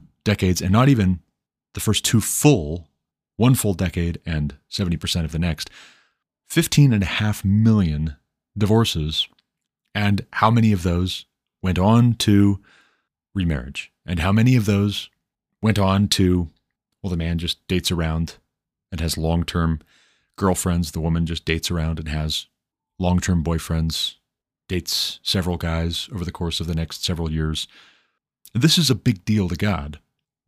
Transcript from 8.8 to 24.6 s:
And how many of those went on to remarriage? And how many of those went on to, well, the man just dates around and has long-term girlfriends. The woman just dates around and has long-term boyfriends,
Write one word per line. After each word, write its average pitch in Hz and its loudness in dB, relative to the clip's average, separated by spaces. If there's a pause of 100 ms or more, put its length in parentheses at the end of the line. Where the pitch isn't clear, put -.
And 101 0
how 110 2
many 113 4
of 90 0
those 90 -2 (360)
went 92 0
on 117 4
to 101 4 (720)
remarriage? 73 -4 (140)
And 85 -4
how 95 0
many 117 4
of 110 2
those 104 0 (520)
went 107 2
on 98 2
to, 90 2 (520)
well, 98 -6
the 90 -4
man 82 -2
just - -8
dates 90 -2
around 82 -2 (540)
and 90 -8
has 82 -4
long-term 82 -2 (560)
girlfriends. 87 0
The 82 -6
woman 82 0
just 82 -6
dates 80 -4
around 80 -4
and 78 -10
has 76 -6 (500)
long-term 90 0
boyfriends, 80 -4 (540)